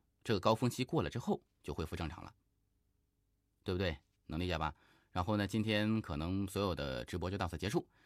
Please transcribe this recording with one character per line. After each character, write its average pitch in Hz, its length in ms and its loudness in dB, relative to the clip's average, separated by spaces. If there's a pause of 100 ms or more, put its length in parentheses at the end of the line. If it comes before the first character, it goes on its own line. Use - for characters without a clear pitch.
(220)
这 113 120 2
个 92 60 2
高 110 140 6
峰 123 140 2
期 127 160 0
过 151 180 2
了 78 60 0
之 - 100 -4
后， - 240 0 (200)
就 - 100 -6
恢 82 140 -2
复 85 100 -6
正 87 120 -2
常 - 140 -8
了， - 120 -16 (1300)
对 95 100 0
不 90 40 0
对？ 87 200 0 (280)
能 78 120 -4
理 90 80 0
解 85 120 2
吧？ 78 160 -2 (380)
然 90 120 -2
后 107 120 2
呢， 101 100 2
今 110 160 0
天 107 380 2
可 82 160 -4
能 95 300 0
所 98 160 -2
有 95 120 2
的 67 300 -2
直 - 140 -4
播 87 120 -2
就 98 60 -2
到 92 120 -2
此 82 100 -6
结 87 100 -2
束。 - 180 0 (200)